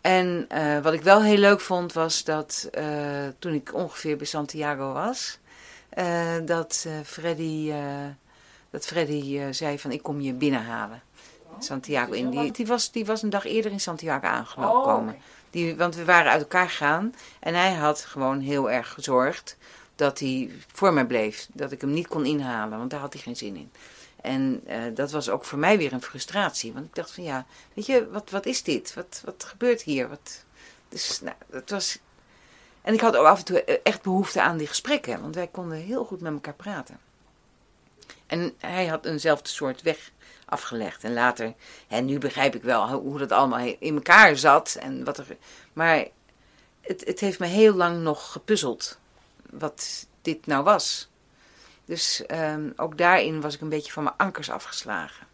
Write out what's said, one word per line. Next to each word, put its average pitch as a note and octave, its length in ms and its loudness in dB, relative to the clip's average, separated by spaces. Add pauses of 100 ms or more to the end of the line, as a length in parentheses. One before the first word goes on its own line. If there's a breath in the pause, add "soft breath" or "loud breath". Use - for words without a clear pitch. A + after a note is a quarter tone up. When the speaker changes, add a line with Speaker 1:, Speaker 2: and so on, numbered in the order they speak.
Speaker 1:
En, F3+ 480 2
eh, D3 320 0
wat D#3 120 4
ik D#3 100 -2
wel G3 200 10
heel G#3+ 160 6
leuk G3+ 220 8
vond, F3+ 320 -2
was D#3+ 320 -2
dat, - 480 -4
eh, C#3+ 540 -4 (120)
toen E3+ 160 -6
ik - 200 -6
ongeveer D#3+ 420 -4
bij C#3 100 -8
Santiago D3 640 -4
was, G3 460 -6 (500 loud breath)
eh, E3+ 460 -2 (100)
dat, E3 420 -2
eh, D#3+ 60 -8 (120)
Freddy, D#3 680 -4
eh, D3 60 -4 (920 soft breath)
dat D3 160 -8
Freddy, D3 520 -2
eh, C#3 120 -6
zei C#3+ 280 -4
van, C#3+ 120 -8
"Ik C#3+ 120 -6
kom D3 180 -6
je C3+ 120 -4
binnenhalen." A#2 680 -2 (440 loud breath)
Speaker 2:
Oh, - 140 -20
Speaker 1:
Santiago C3 460 -2
Speaker 2:
dat - 80 -6
is - 60 -2
Speaker 1:
in. B2+ 100 -2
Speaker 2:
heel B2 100 -4
Speaker 1:
Die, D3 80 0
Speaker 2:
wat. - 80 -8
Speaker 1:
die A3+ 100 -4
was, A#3 240 0
die A3 160 -4
was G#3+ 160 -2
een G#3+ 80 -2
dag G3 140 -2
eerder G#3+ 280 -2
in G3+ 80 -6
Santiago D#3 460 -4
aangekomen. G#3 680 4
Speaker 2:
Oh, - 140 0
oké. - 80 -8 (340 loud breath)
Speaker 1:
Die, E3 260 -2
want E3+ 180 2
we E3+ 100 -8
waren E3 260 8
uit D3+ 100 6
elkaar F3+ 300 2
gegaan E3 440 0 (260 loud breath)
en E3+ 140 -4
hij F3+ 200 4
had D3+ 260 2
gewoon C3+ 400 -2
heel C3+ 300 0
erg A#2+ 220 -2
gezorgd C3+ 640 0 (380 loud breath)
dat C#3+ 240 0
hij C3 320 -4 (220)
voor F#3+ 200 4
mij C3+ 140 4
bleef. A2 460 -2
Dat C#3 200 -8
ik C3+ 80 -14
hem C#3 120 -2
niet E3 160 -2
kon D3+ 160 -2
inhalen, B2 540 -4
want B2 120 -8
daar C#3+ 100 -8
had C#3 120 -10
hij - 100 -16
geen A#2+ 140 -12
zin G2+ 200 -12
in. D2+ 140 -18 (500 loud breath)
En, C3+ 460 -2
eh, A2+ 160 -8 (120)
dat C#3 160 -2
was D3+ 180 -4
ook - 160 -2
voor - 140 -8
mij F#3 200 4
weer C#3+ 140 -2
een B2+ 100 -6
frustratie. C#3 680 -6
Want C3+ 140 -12
ik - 80 -20
dacht - 160 -8
van, F3+ 140 -14
ja, C3+ 220 -6 (280 loud breath)
weet G#3 120 -8
je, B3+ 240 2
wat, G#3 200 -10
wat G3 160 -4
is B3+ 160 -4
dit? - 320 -4
Wat, - 300 -14
wat - 200 -12
gebeurt A#3 380 0
hier? C3+ 260 -2
Wat, - 360 -16 (440 loud breath)
dus, - 320 -6
nou, - 160 -10 (140)
het - 200 -12
was, G3 280 -4 (840 soft breath)
en G#3+ 120 2
ik A3 60 4
had A3 160 4
ook C#3 100 8
af F#3 120 10
en - 60 -10
toe, F3+ 200 2
eh, - 180 2
echt - 200 2
behoefte F#3+ 400 0
aan E3 140 2
die D3+ 100 -4
gesprekken. - 540 -4
Want D#3 140 -10
wij F3 120 -6
konden E3+ 320 -10
heel A3 260 -6
goed F#3 160 -10
met E3 120 -6
elkaar D3 220 -10
praten. - 440 -12 (1300 loud breath)
En E3+ 320 -6
hij F3+ 280 -4
had D#3+ 180 -4
eenzelfde D3+ 440 0
soort C3 340 -6
weg - 280 -2 (340 loud breath)
afgelegd. - 600 -6
En A2 80 -4
later, A#2 420 0 (340 loud breath)
hè, A2 120 -2
nu C3+ 180 0
begrijp C3+ 360 0
ik A2 80 -10
wel A2+ 260 2
hoe, C3+ 120 -4
hoe C#3 180 -8
dat C3+ 140 -2
allemaal B2 260 4
he-, B2 220 -4
in D#3 140 -4
elkaar F3 420 8
zat. C#3+ 440 6
En C3 240 -10
wat C#3+ 140 -6
er, - 180 -16 (360 loud breath)
maar D#3+ 340 2 (760 soft breath)
het, - 260 -8
het - 140 -4
heeft G3 180 -2
me F3+ 80 -2
heel G#3 280 8
lang E3+ 280 2
nog D#3 300 -2
gepuzzeld - 680 -2 (520)
wat - 560 -8 (160)
dit - 240 -6
nou C#3+ 180 0
was. - 440 2 (760 soft breath)
Dus, - 420 -4
ehm, D3+ 500 -4
ook D#3 220 -6
daarin E3 420 4
was D3 140 -4
ik - 60 -14
een D#3 80 -8
beetje D3+ 240 -4
van D#3 100 -6
mijn - 160 -2
ankers F#3 320 -2
afgeslagen. - 840 -8